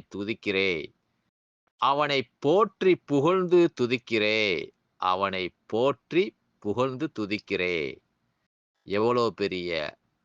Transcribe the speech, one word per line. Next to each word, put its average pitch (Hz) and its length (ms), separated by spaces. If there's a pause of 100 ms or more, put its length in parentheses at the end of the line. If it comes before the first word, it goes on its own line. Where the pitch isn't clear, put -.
(160)
துதிக்கிறே, 98 560 (1080)
அவனை 143 520 (100)
போற்றி 190 560
புகழ்ந்து 170 840
துதிக்கிறே, 107 880 (240)
அவனை 92 580 (120)
போற்றி 139 720 (240)
புகழ்ந்து 127 600
துதிக்கிறே." 90 760 (840)
எவ்வளோ 117 460
பெரிய 87 680 (280)